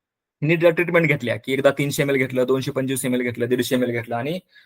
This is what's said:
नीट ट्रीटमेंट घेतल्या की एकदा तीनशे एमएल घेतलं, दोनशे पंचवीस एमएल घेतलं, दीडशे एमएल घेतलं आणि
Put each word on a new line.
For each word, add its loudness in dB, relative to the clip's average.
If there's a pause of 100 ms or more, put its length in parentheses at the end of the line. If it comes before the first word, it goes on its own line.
(420)
नीट 4
ट्रीटमेंट 4
घेतल्या 0
की -8
एकदा 4
तीनशे -2
एमएल 0
घेतलं, 0
दोनशे 0
पंचवीस -4
एमएल -2
घेतलं, -4
दीडशे 0
एमएल 0
घेतलं -6
आणि -4 (260)